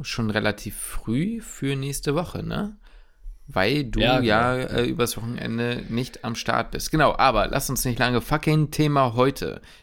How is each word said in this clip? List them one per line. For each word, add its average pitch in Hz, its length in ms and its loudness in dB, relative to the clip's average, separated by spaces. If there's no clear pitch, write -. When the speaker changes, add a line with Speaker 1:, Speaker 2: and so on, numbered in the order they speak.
Speaker 1:
Schon - 260 -4
relativ 104 480 -2
früh 180 640 -4
für 139 340 -6
nächste 139 400 -2
Woche, 175 280 -4
ne? 208 340 -4
Weil 135 380 0
du 107 160 -2
Speaker 2:
Ja, 123 200 4
Speaker 1:
ja, 120 360 4
Speaker 2:
genau. 127 240 -2
Speaker 1:
äh, 120 40 4
übers 123 320 0
Wochenende 117 720 -4
nicht 120 360 -4
am 117 100 -4
Start 117 380 -2
bist. - 180 -6
Genau, 151 260 4
aber 123 300 4
lass - 240 -2
uns 131 160 -2
nicht 120 120 0
lange, 123 220 2
fucking 151 520 2
Thema 143 420 2
heute 123 480 0